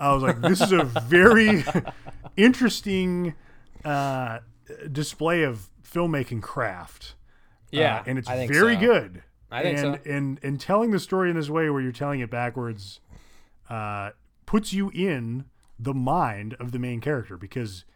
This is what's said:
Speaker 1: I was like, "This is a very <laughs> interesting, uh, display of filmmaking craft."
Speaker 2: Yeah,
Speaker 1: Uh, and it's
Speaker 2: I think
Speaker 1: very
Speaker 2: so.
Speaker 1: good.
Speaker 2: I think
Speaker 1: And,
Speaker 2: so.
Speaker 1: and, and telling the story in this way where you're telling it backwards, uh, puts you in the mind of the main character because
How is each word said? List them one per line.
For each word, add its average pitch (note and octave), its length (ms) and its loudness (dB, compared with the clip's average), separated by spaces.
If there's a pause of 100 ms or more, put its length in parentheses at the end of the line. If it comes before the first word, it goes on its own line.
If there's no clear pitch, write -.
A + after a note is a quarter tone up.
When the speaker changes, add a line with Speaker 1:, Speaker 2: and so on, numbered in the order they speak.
Speaker 1:
I C#3 140 4
was C3+ 80 2
like, B2 180 2
"This F3+ 200 2
is F3+ 120 4
a E3 120 4
very F3 800 6 (360)
<laughs> - 360 -14
interesting, F#3 1000 2 (500)
uh, C3+ 540 -4 (520)
display D#3 520 -2
of A#2+ 260 -4 (140)
filmmaking C#3+ 600 -2
craft." F#2+ 720 -8 (560)
Speaker 2:
Yeah, C#3+ 280 0
Speaker 1:
Uh, F#2 80 -8
and C3 120 -4
it's B2 100 -8
Speaker 2:
I B2+ 80 -4
think B2+ 160 -2
Speaker 1:
very G#3+ 220 6
Speaker 2:
so. F#3 60 0
Speaker 1:
good. C#3+ 420 2 (280)
Speaker 2:
I B2 120 -6
think D3+ 160 -2
Speaker 1:
And, C#3+ 260 -2
Speaker 2:
so. D3+ 60 -10
Speaker 1:
and, C#3 320 -4
and C#3 180 -6
telling A3 320 2
the F#3 80 2
story F#3 300 0
in E3+ 60 -2
this D3+ 140 -4
way D#3+ 200 0
where C#3 120 0
you're B2+ 100 -4
telling C#3+ 280 -4
it A#2 100 -6
backwards, A#2+ 720 -6 (680)
uh, G#2 420 -8 (360)
puts G#3 260 0
you G3 180 -2
in C3+ 560 -4 (320)
the C3 160 -6
mind B2+ 680 -2
of A#2+ 120 -8
the B2+ 60 -6
main B2 220 -6
character A2+ 360 -6
because G2 480 -10 (120)